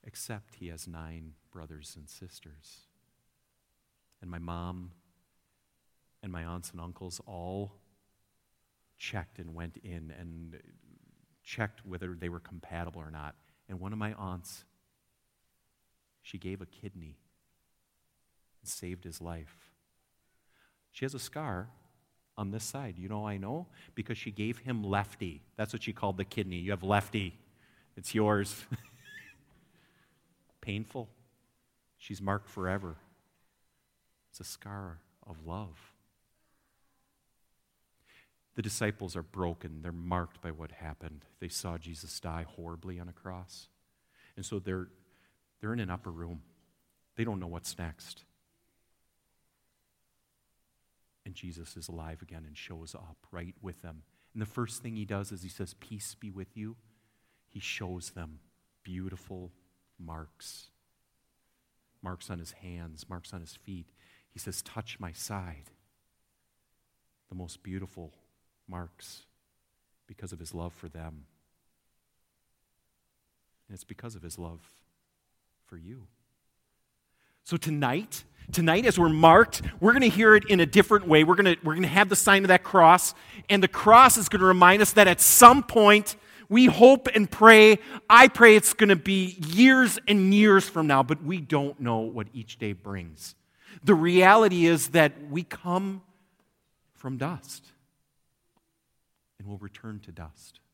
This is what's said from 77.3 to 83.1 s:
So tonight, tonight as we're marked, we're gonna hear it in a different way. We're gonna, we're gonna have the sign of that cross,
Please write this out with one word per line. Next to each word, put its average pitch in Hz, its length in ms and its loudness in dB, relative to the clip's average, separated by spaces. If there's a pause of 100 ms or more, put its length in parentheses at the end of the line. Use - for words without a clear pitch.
So 170 120 -8
tonight, 151 680 -8 (260)
tonight 170 360 0
as - 120 0
we're 170 100 2
marked, 165 540 6 (160)
we're 208 140 2
gonna 262 140 2
hear 214 280 6
it 208 160 2
in 190 80 4
a 170 80 4
different 196 400 2
way. 156 160 6
We're 175 140 2
gonna, 185 260 2
we're 156 140 -4
gonna 180 100 -2
have 190 220 2
the 196 80 -2
sign 196 260 4
of 190 60 -2
that 180 160 4
cross, 175 500 4 (340)